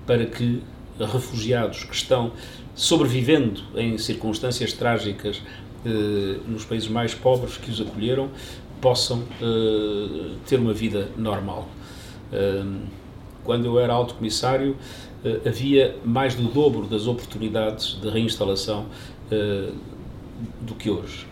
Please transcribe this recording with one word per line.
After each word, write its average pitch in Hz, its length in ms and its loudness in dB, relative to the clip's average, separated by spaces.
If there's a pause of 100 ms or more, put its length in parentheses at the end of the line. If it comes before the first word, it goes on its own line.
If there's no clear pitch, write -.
para 117 220 4
que 120 380 0 (340)
refugiados 113 840 0
que - 100 -12
estão 120 380 2 (420)
sobrevivendo 131 880 4 (160)
em 113 200 2
circunstâncias 113 760 -2
trágicas, 107 680 0 (460)
eh, 104 600 2
nos 110 180 -4
países 110 240 -2
mais 113 260 0
pobres 127 420 2
que - 140 -10
os 110 100 -2
acolheram, 123 520 0 (480)
possam, 123 420 4 (180)
eh, 104 960 0 (120)
ter 131 100 4
uma 113 160 4
vida 101 420 -2
normal. 101 520 -4 (640)
Eh, 98 560 0 (560)
quando 120 220 2
eu 120 120 4
era 120 140 4
alto 120 240 2
comissário, 135 600 2 (480)
eh, 113 240 0
havia 135 560 6
mais 123 300 4
do 117 140 2
dobro 120 400 4
das 107 180 0
oportunidades 110 960 -2
de 107 80 -4
reinstalação, 104 800 0 (420)
eh, 104 420 0 (880)
do 113 140 -8
que 107 160 -2
hoje. - 420 -4